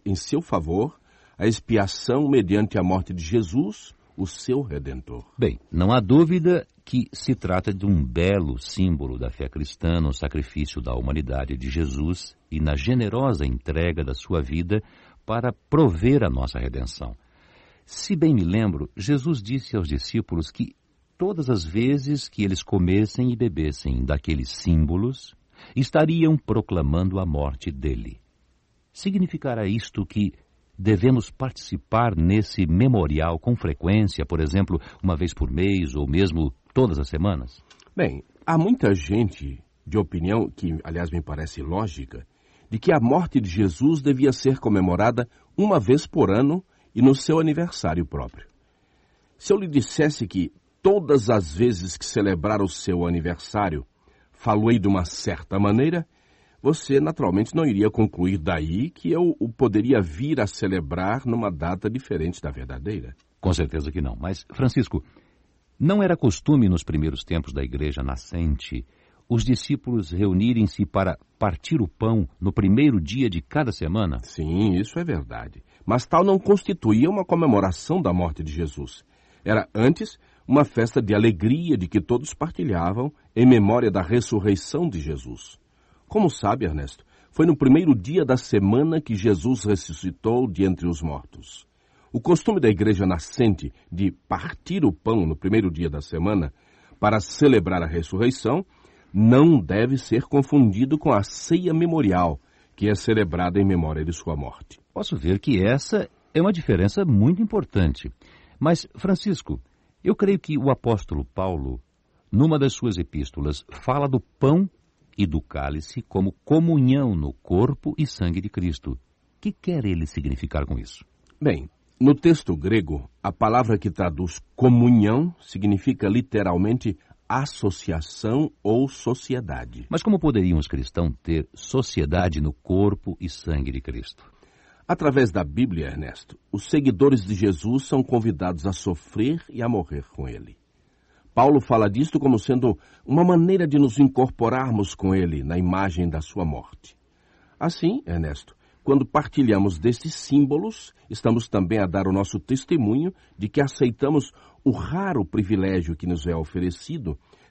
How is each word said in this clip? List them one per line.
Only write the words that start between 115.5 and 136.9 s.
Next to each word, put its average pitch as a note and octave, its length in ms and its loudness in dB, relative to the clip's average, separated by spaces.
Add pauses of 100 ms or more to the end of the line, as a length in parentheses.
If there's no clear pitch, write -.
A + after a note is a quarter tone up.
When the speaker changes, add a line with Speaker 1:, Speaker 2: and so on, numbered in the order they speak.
Speaker 2:
como G2 320 -4 (100)
comunhão C#3+ 680 2
no D2 180 -4
corpo B2+ 640 0
e D3+ 80 0
sangue F2+ 340 -2
de G2 100 -8
Cristo. E2+ 420 -6
O B1 80 -10 (420)
que G#3 100 -4
quer D#3+ 340 -4
ele E2+ 200 -2
significar C#2+ 600 -4
com B1+ 120 -4
isso? - 260 -14 (380)
Speaker 1:
Bem, F2 280 0 (300)
no C#3 140 8
texto D3 420 2
grego, D#2 540 -2 (140)
a F2 80 -4
palavra A2+ 480 2
que G#2 100 -4
traduz E2+ 500 -4 (160)
comunhão A#2+ 840 6
significa G2+ 680 -2
literalmente G2+ 880 0 (320)
associação A2+ 1200 -4 (120)
ou A#2+ 240 2
sociedade. A#2+ 1040 -8
Speaker 2:
Mas E3 120 -2
como G3+ 180 2
poderiam G2 380 2
os D2 100 -2
cristãos D2 540 -4
ter D#2+ 320 -2
sociedade F2 840 -2
no D2 140 -2
corpo G2 640 -2
e F2 100 -8
sangue C#2+ 420 -4
de C2+ 100 -8
Cristo? - 420 -12 (640)
Speaker 1:
Através C#3 440 2
da F2 120 -2
Bíblia, D#2+ 440 -2
Ernesto, - 520 -12 (120)
os - 180 -8
seguidores C3+ 560 4